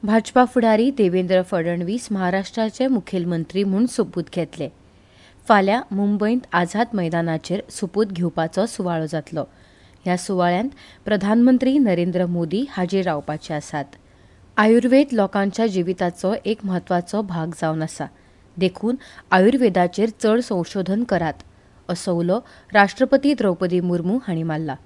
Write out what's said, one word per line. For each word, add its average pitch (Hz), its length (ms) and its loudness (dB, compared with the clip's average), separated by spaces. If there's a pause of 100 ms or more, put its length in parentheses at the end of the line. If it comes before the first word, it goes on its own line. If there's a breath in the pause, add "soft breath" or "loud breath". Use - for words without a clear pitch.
भाजपा 220 420 4
फुडारी 233 460 4
देवेंद्र 185 520 2
फडणवीस 175 680 -2
महाराष्ट्राचे 196 760 -2
मुखेलमंत्री 180 760 -2
म्हूण 196 220 2
सोपूत 190 480 -4
घेतले। 165 340 -6 (760 soft breath)
फाल्यां 202 340 4 (100)
मुंबयंत 208 640 0
आझाद 208 420 0
मैदानाचेर 170 680 -2 (100)
सोपूत 208 360 -2
घेवपाचो 175 600 -2
सुवाळो 170 400 -4
जातलो। 156 380 -6 (600 soft breath)
ह्या 180 120 0
सुवाळ्यांत 180 540 0 (340 loud breath)
प्रधानमंत्री 240 720 2
नरेंद्र 180 480 2
मोदी 175 440 -2
हाजीर 185 360 -2
रावपाचे 151 480 -6
आसात। 147 300 -6 (720 soft breath)
आयुर्वेद 240 560 6
लोकांच्या 202 540 0
जिविताचो 185 680 -2 (100)
एक 214 200 -4
म्हत्वाचो 185 580 -2
भाग 170 280 -6 (100)
जावन 160 220 -2
आसा, 156 240 -8 (500 soft breath)
देखून 185 400 -2 (340 loud breath)
आयुर्वेदाचेर 196 800 2 (120)
चड 220 200 2
संशोधन 196 640 -4
करात, 165 280 -2 (560 soft breath)
असो 180 240 -4
उलो 175 260 0 (340 loud breath)
राष्ट्रपती 262 640 4
द्रौपदी 180 460 0
मुर्मू 175 420 0
हांणी 165 200 -4
मारला। 160 320 -4 (100)